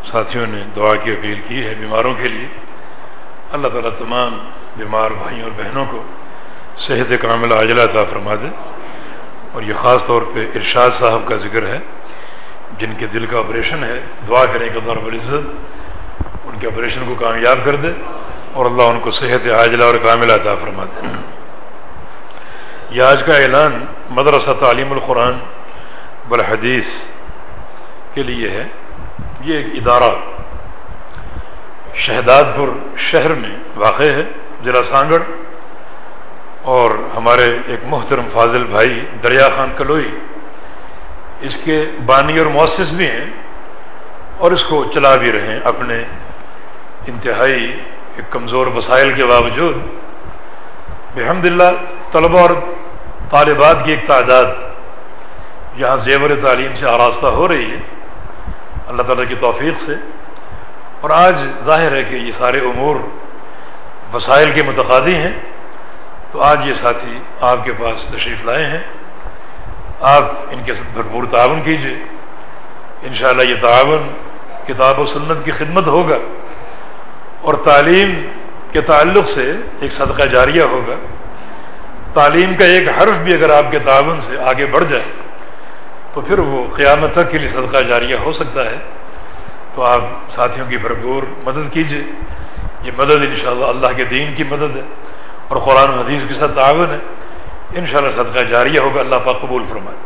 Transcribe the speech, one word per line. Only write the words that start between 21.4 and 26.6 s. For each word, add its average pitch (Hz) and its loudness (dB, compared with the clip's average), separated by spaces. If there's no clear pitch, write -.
یہ 120 2
آج 131 6
کا 165 4
اعلان 135 4
مدرسہ 139 2
تعلیم 135 2
القرآن 123 0
والحدیث 113 0